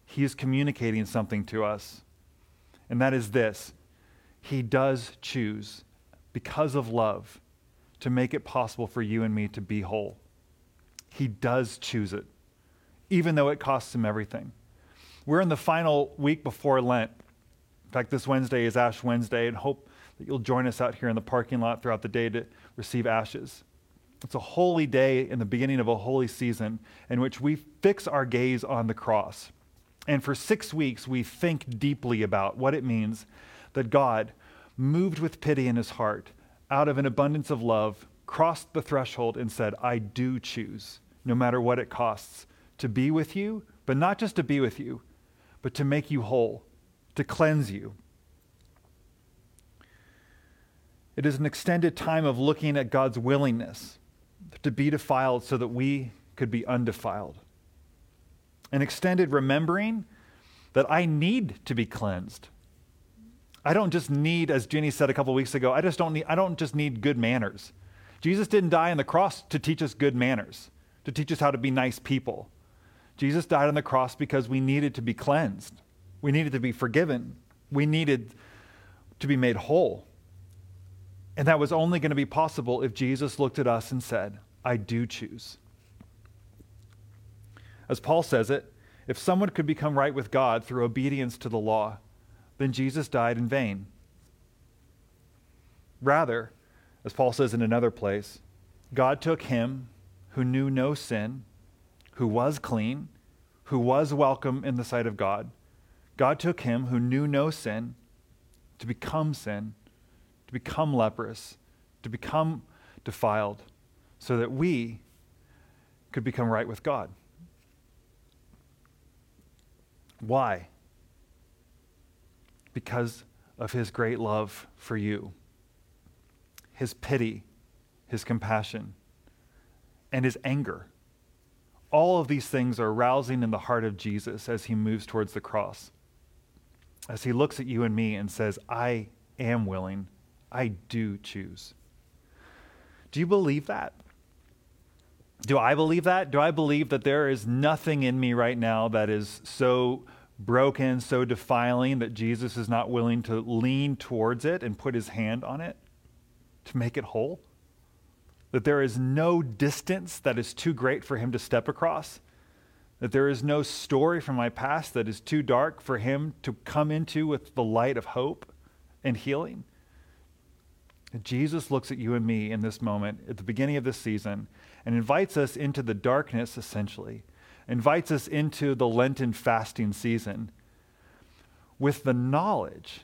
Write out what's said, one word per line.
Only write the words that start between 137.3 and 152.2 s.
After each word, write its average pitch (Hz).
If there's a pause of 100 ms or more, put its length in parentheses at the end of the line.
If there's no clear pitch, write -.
looks 139
at 131
you 117
and 110
me 110
and 101
says, 104 (100)
"I 120 (300)
am 117
willing. 95 (440)
I 123
do 104
choose." 92 (1400)
Do 143
you 170
believe 160
that? - (1500)
Do 139
I 127
believe 160
that? 180
Do 143
I 156
believe 147
that 135
there 143
is 117
nothing 147
in 127
me 123
right 120
now 113
that 107
is 104
so 127 (320)
broken, 127
so 127
defiling, 123
that 117
Jesus 113